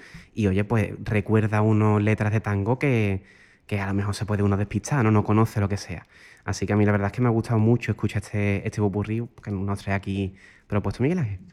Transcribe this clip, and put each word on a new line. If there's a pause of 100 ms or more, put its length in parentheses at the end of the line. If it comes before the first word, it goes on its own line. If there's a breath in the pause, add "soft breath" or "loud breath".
(320 loud breath)
y
oye,
pues (120)
recuerda
uno
letras
de
tango
que, (420 soft breath)
que
a
lo
mejor
se
puede
uno
despistar,
¿no?
No
conoce
lo
que
sea. (380 loud breath)
Así
que
a
mí
la
verdad
es
que
me
ha
gustado
mucho
escuchar
este,
este
popurrí (140)
que
nos
trae
aquí (320 loud breath)
propuesto
Miguel
Ángel. (120)